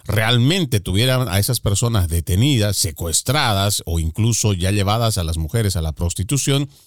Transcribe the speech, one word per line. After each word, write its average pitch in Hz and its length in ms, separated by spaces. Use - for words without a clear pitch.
realmente 120 760
tuvieran 120 500
a 92 120
esas 117 180
personas 101 500
detenidas, 101 680
secuestradas 101 1080
o 85 140
incluso 104 540
ya 92 180
llevadas 104 480
a 87 60
las 80 140
mujeres 95 360
a 85 80
la 78 100
prostitución, 135 800